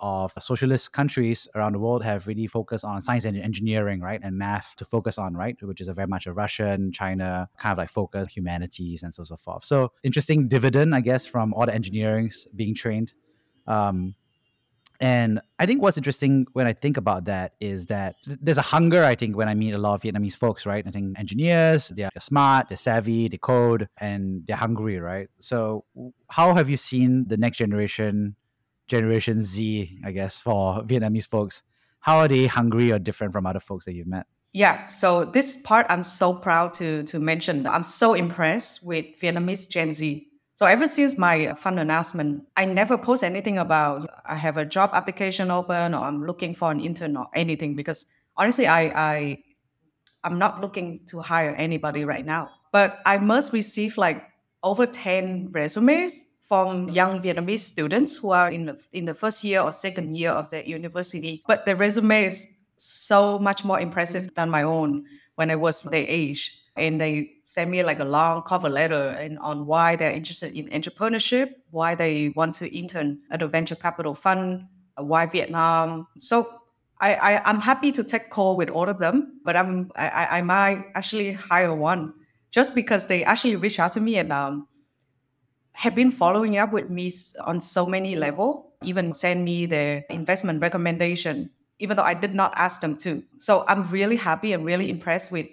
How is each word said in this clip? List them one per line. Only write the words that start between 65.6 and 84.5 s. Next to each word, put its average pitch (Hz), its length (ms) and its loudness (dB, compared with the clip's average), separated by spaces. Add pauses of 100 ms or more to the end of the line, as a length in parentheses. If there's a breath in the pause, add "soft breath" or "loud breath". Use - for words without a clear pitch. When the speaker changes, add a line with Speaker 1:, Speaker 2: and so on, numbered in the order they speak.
Speaker 2:
their 160 240 -2
age. 151 500 -4 (160)
And 160 260 0
they 151 320 -2 (120)
sent 170 260 -4
me, 180 120 0
like, 160 160 0
a 147 60 -4
long 156 380 2
cover 180 260 -2
letter 147 400 0 (100)
and 151 220 -8
on 147 260 -6
why 165 300 4
they're 160 160 0
interested 160 420 -8
in 147 140 -10
entrepreneurship, 220 800 -2 (220)
why 165 260 0
they 156 400 0
want 160 200 0
to - 160 -10
intern 160 460 -6 (140)
at 165 100 -4
a 156 60 -2
venture 160 260 -2
capital 175 400 -4
fund, 185 500 0 (320)
uh, 143 60 -10
why 160 240 2
Vietnam. 165 800 0 (100)
So 233 320 0 (520)
I, 202 140 4
I, 208 360 4
I'm 214 100 2
happy 269 300 2
to 262 140 -2
take - 260 -4
call 190 260 2
with 170 140 0
all 175 180 0
of 190 120 -4
them, 185 440 0
but 170 120 2
I'm, 185 400 2
I, 151 120 -2
I, 170 300 0
I 180 40 2
might 196 420 2 (100)
actually 196 380 -4
hire 175 420 0
one 160 400 0 (380 soft breath)
just 269 240 2
because 220 320 2
they 180 160 0
actually 226 320 2
reach 190 240 -2
out 175 120 2
to 220 80 -2
me 220 180 2
and, 156 140 -2
um, 143 360 -4 (1040)